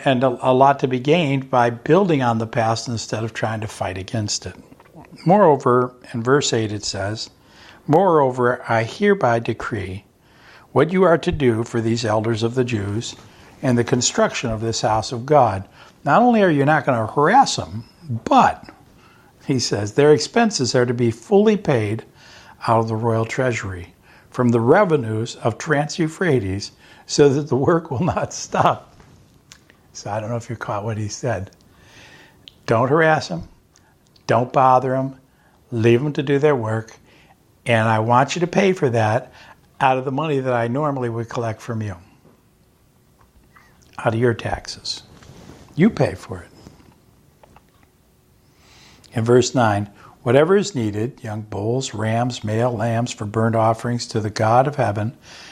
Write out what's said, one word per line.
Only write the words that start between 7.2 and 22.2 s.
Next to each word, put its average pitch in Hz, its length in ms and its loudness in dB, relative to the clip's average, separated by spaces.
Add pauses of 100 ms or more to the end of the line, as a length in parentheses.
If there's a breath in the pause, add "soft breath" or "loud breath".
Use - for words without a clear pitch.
"Moreover, 139 800 2
I 113 160 2
hereby 123 560 2
decree 101 640 -8 (680 soft breath)
what 151 200 2
you 185 100 2
are 170 160 4
to 180 140 -4
do 120 320 0
for 117 160 -4
these 113 240 -2
elders 110 380 -2
of 117 120 -2
the 127 100 0
Jews 107 520 -6 (460 loud breath)
in 131 120 0
the 120 100 2
construction 131 640 -2
of 110 100 -6
this 113 220 -4
house 110 280 -2
of 120 160 -8
God. 117 420 4 (360 loud breath)
Not 151 180 4
only 233 200 4
are 185 80 4
you 143 140 2
not 151 200 2
gonna 117 220 0
harass 170 500 2
them, 92 280 -10 (400)
but," - 440 2 (800 soft breath)
he 135 120 0
says, 107 340 -4
"their 147 200 6
expenses 170 640 0
are 127 120 4
to 123 80 -2
be 120 160 0
fully 208 460 2
paid 117 480 -2 (640 loud breath)